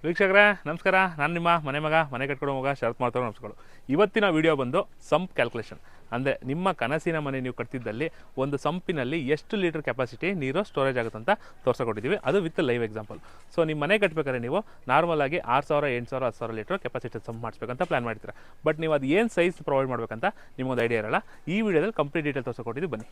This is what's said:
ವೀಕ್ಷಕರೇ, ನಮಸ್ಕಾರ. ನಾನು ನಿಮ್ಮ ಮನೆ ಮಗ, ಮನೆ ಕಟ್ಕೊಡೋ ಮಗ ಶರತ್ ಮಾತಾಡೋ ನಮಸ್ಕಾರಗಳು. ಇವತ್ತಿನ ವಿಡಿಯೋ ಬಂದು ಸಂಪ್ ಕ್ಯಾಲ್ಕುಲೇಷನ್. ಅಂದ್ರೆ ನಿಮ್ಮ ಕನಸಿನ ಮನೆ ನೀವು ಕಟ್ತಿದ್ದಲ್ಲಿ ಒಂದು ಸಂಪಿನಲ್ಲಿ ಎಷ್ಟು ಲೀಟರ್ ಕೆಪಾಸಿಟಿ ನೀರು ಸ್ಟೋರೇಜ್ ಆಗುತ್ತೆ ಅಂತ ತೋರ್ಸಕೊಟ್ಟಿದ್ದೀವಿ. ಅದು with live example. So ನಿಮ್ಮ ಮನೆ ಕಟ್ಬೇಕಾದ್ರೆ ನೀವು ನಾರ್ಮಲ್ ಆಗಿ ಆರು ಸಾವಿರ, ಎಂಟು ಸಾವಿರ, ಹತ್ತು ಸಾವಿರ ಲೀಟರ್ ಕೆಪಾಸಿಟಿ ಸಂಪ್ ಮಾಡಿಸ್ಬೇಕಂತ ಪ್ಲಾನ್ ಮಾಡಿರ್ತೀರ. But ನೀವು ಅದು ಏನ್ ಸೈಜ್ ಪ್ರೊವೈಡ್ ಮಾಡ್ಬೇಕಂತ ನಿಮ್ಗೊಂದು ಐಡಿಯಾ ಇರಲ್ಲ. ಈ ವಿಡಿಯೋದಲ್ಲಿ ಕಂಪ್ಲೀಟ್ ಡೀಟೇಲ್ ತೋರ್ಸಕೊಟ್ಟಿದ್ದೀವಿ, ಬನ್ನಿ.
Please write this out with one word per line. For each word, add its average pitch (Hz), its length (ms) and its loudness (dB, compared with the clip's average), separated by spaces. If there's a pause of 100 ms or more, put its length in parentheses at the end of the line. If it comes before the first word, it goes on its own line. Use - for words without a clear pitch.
ವೀಕ್ಷಕರೇ, 196 600 6
ನಮಸ್ಕಾರ. 170 280 0 (240)
ನಾನು 147 140 0
ನಿಮ್ಮ 170 260 4
ಮನೆ 147 200 -2
ಮಗ, 156 160 0
ಮನೆ 135 320 2
ಕಟ್ಕೊಡೋ 139 360 -2
ಮಗ 139 100 0
ಶರತ್ 120 280 -2
ಮಾತಾಡೋ 123 240 0
ನಮಸ್ಕಾರಗಳು. 107 320 -10 (320)
ಇವತ್ತಿನ 208 400 4
ವಿಡಿಯೋ 160 280 4
ಬಂದು 135 320 0 (200)
ಸಂಪ್ 170 260 2
ಕ್ಯಾಲ್ಕುಲೇಷನ್. 120 440 -2 (340)
ಅಂದ್ರೆ 131 320 0
ನಿಮ್ಮ 170 280 0
ಕನಸಿನ 156 460 -2
ಮನೆ 135 220 -4
ನೀವು 127 140 -6
ಕಟ್ತಿದ್ದಲ್ಲಿ 120 560 -6 (260)
ಒಂದು 139 200 0
ಸಂಪಿನಲ್ಲಿ 151 720 -2
ಎಷ್ಟು 151 280 0
ಲೀಟರ್ 165 260 0
ಕೆಪಾಸಿಟಿ 131 500 -2
ನೀರು 156 320 -2
ಸ್ಟೋರೇಜ್ 135 340 0
ಆಗುತ್ತೆ 113 200 -2
ಅಂತ 113 120 -2 (340)
ತೋರ್ಸಕೊಟ್ಟಿದ್ದೀವಿ. 120 600 0
ಅದು 165 220 2
with 165 140 -4
live 120 300 0
example. 107 300 -10 (360)
So 165 100 4
ನಿಮ್ಮ 151 160 -2
ಮನೆ 190 160 4
ಕಟ್ಬೇಕಾದ್ರೆ 156 420 0
ನೀವು 143 240 -2 (240)
ನಾರ್ಮಲ್ 156 320 4
ಆಗಿ 143 180 0
ಆರು 131 280 2
ಸಾವಿರ, 147 180 2
ಎಂಟು 120 260 -2
ಸಾವಿರ, 131 140 -2
ಹತ್ತು 117 140 -2
ಸಾವಿರ 113 160 -6
ಲೀಟರ್ 110 240 -4
ಕೆಪಾಸಿಟಿ 120 480 -8
ಸಂಪ್ 113 160 -8
ಮಾಡಿಸ್ಬೇಕಂತ 120 400 -6
ಪ್ಲಾನ್ 143 220 0
ಮಾಡಿರ್ತೀರ. 113 260 -6 (360)
But 156 140 2
ನೀವು 160 120 2
ಅದು 135 140 2
ಏನ್ 202 240 4
ಸೈಜ್ 175 240 2
ಪ್ರೊವೈಡ್ 135 340 0
ಮಾಡ್ಬೇಕಂತ 117 360 -4 (340)
ನಿಮ್ಗೊಂದು 127 240 0
ಐಡಿಯಾ 117 180 4
ಇರಲ್ಲ. 110 160 0 (320)
ಈ 190 120 0
ವಿಡಿಯೋದಲ್ಲಿ 202 320 2
ಕಂಪ್ಲೀಟ್ 147 340 -2
ಡೀಟೇಲ್ 139 180 -2
ತೋರ್ಸಕೊಟ್ಟಿದ್ದೀವಿ, 127 480 -6
ಬನ್ನಿ. 110 200 -8